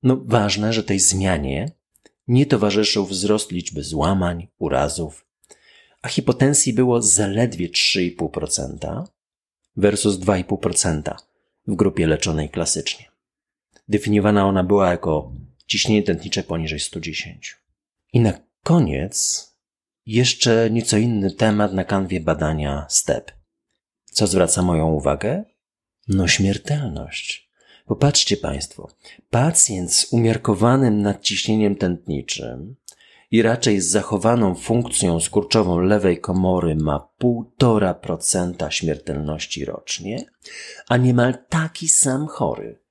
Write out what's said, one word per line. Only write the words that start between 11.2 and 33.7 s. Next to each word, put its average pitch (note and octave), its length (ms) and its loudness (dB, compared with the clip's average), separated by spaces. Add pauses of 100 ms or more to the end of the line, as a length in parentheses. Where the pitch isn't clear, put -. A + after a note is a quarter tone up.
w G2+ 80 -2
grupie F2+ 320 2
leczonej D#2 420 -2
klasycznie. - 560 -6 (840)
Definiowana G#2 580 2
ona G2 180 2
była F#2+ 280 4
jako D#2 400 -2 (360)
ciśnienie G#2+ 360 2
tętnicze F2 400 -4
poniżej D#2+ 360 -6
stu - 200 -8
dziesięciu. - 580 -12 (560)
I A#2+ 60 4
na A2 140 2 (300)
koniec F#2 840 0 (600)
jeszcze A2+ 680 2
nieco A2 260 0
inny G#2+ 340 2
temat G#2 420 0
na F#2+ 100 -2
kanwie F#2+ 360 -2
badania D2+ 680 -2
step. - 420 -2 (720)
Co - 220 0
zwraca F2+ 340 2
moją D#2+ 320 2
uwagę? D#2 500 -2 (640)
No, F#2+ 200 2
śmiertelność. G2 1200 -4 (360)
Popatrzcie - 520 2
państwo, - 540 -8 (380)
pacjent A#2 640 2
z - 200 0
umiarkowanym A2+ 880 4
nadciśnieniem G2+ 760 0
tętniczym F2 1000 -6 (600)
i A2+ 60 6
raczej A2 400 2